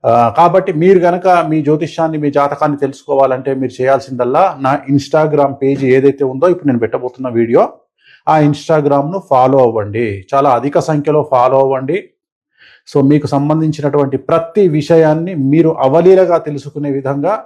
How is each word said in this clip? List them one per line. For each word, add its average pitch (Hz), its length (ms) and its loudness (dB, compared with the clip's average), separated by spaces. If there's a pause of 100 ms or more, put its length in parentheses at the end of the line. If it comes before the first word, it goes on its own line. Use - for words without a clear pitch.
ఆ, 117 320 2
కాబట్టి 175 360 2
మీరు 180 260 4
గనక 175 280 0
మీ 160 340 2
జ్యోతిష్యాన్ని, 156 560 -2
మీ 147 140 -4
జాతకాన్ని 143 460 -2
తెలుసుకోవాలంటే 135 760 -2
మీరు 131 280 -6
చేయాల్సిందల్లా 131 800 -2
నా 135 200 -2 (120)
Instagram 143 600 0
పేజీ 135 340 -2
ఏదైతే 135 360 2
ఉందో 135 260 -2
ఇప్పుడు 170 180 -2
నేను 123 120 0
పెట్టబోతున్న 127 500 -6
వీడియో, 117 400 0 (600)
ఆ 156 100 4
Instagram-ను 147 880 0
ఫాలో 131 280 4
అవ్వండి, 110 760 -2
చాలా 139 160 2
అధిక 135 300 0
సంఖ్యలో 151 520 -2
ఫాలో 131 280 2
అవ్వండి. 135 440 -2 (920)
So 143 80 2
మీకు 143 260 2
సంబంధించినటువంటి 147 920 -2
ప్రతి 165 500 0
విషయాన్ని 160 680 0
మీరు 151 340 2
అవలీలగా 170 680 2
తెలుసుకునే 147 540 -8
విధంగా 143 540 -4